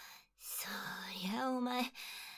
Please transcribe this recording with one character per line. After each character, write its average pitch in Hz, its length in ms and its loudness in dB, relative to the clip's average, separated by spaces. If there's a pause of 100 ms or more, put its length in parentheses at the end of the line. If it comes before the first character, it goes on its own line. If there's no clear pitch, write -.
(380)
そ - 300 -2 (540)
り 185 140 4
ゃ 262 140 4
お 254 100 6
前、 247 240 4 (520)